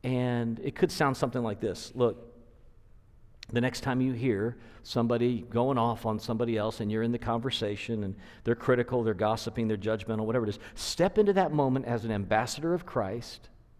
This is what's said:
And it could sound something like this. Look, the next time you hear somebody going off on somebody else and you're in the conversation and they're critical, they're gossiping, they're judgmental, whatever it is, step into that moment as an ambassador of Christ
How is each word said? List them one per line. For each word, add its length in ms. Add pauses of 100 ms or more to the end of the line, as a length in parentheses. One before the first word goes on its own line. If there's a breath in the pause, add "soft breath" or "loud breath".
And 560
it 160
could 160
sound 260
something 240
like 180
this. 360
Look, 360 (1200)
the 100
next 200
time 180
you 140
hear 440 (260 loud breath)
somebody 680
going 300
off 260
on 140
somebody 360
else 260
and 100
you're 120
in 80
the 60
conversation 840
and 120 (280 loud breath)
they're 100
critical, 480
they're 140
gossiping, 520
they're 100
judgmental, 480
whatever 200
it 40
is, 100 (160 loud breath)
step 420
into 160
that 180
moment 360
as 180
an 60
ambassador 640
of 100
Christ 640 (300)